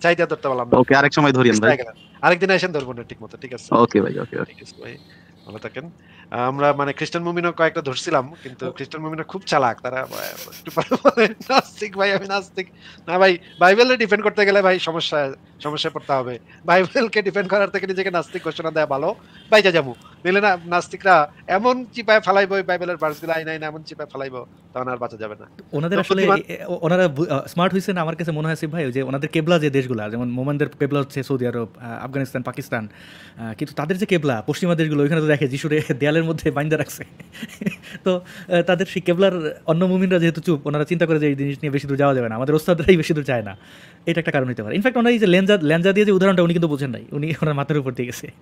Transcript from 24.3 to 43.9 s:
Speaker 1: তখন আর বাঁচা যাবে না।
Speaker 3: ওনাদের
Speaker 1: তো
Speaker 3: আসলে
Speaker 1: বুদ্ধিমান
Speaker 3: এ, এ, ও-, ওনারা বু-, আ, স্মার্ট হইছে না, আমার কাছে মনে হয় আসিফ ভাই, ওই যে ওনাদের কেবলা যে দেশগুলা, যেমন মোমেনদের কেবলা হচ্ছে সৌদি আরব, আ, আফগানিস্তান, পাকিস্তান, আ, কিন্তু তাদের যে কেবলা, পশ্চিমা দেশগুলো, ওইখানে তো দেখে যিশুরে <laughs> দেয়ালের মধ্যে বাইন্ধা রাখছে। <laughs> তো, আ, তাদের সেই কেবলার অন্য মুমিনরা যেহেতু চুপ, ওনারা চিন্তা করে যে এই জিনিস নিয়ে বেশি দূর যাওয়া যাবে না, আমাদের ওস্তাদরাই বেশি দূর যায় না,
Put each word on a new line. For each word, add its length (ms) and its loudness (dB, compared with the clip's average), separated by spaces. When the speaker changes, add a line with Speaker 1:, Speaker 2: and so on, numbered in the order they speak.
Speaker 1:
তখন 140 -4
আর 80 -4
বাঁচা 200 -8
যাবে 240 -10
না। 60 -20
Speaker 3:
ওনাদের 240 -2
Speaker 1:
তো 40 4
Speaker 3:
আসলে 260 0
Speaker 1:
বুদ্ধিমান 320 2
Speaker 3:
এ, 40 -14
এ, 40 -12
ও-, 140 -6
ওনারা 280 2
বু-, 200 -2
আ, 200 -4
স্মার্ট 260 0
হইছে 180 -2
না, 80 -4
আমার 160 -4
কাছে 140 -6
মনে 160 -4
হয় 60 -2
আসিফ 180 -6
ভাই, 140 -4
ওই 80 -4
যে 100 -2
ওনাদের 280 -4
কেবলা 280 2
যে 120 2
দেশগুলা, 400 -2
যেমন 180 -4
মোমেনদের 400 -2
কেবলা 320 -2
হচ্ছে 220 -6
সৌদি 240 -2
আরব, 220 -4
আ, 220 -12
আফগানিস্তান, 400 -6
পাকিস্তান, 460 -6
আ, 200 -10
কিন্তু 160 -8
তাদের 240 -4
যে 80 -2
কেবলা, 400 0
পশ্চিমা 280 0
দেশগুলো, 280 0
ওইখানে 180 2
তো 60 0
দেখে 220 2
যিশুরে 320 -2
<laughs> 200 -4
দেয়ালের 240 2
মধ্যে 260 -2
বাইন্ধা 280 -2
রাখছে। 260 -8
<laughs> 440 -8
তো, 160 0
আ, 140 2
তাদের 240 0
সেই 160 -8
কেবলার 640 0
অন্য 180 2
মুমিনরা 340 2
যেহেতু 220 2
চুপ, 260 -2
ওনারা 180 -2
চিন্তা 220 0
করে 120 2
যে 80 2
এই 80 2
জিনিস 280 -4
নিয়ে 80 -4
বেশি 160 -2
দূর 100 -2
যাওয়া 180 4
যাবে 140 -2
না, 60 -4
আমাদের 200 0
ওস্তাদরাই 420 4
বেশি 180 0
দূর 100 -2
যায় 180 -2
না, 140 -12